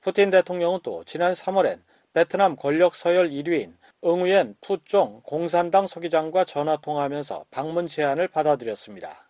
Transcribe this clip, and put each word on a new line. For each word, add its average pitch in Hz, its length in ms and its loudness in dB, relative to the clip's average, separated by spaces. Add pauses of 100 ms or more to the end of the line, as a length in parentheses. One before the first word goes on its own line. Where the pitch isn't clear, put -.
푸틴 196 280 2
대통령은 180 540 2
또 85 220 -8
지난 175 280 0
삼월엔 175 480 0 (320)
베트남 175 420 2
권력 160 400 2
서열 175 360 2
일 143 180 -8
위인 107 260 -2 (300)
응우엔 180 560 2
푸쫑 160 640 -2
공산당 175 640 0
서기장과 165 580 -2
전화 151 320 -2
통화하면서 143 760 -6
방문 160 360 -4
제안을 151 400 -2
받아들였습니다. 113 1040 -4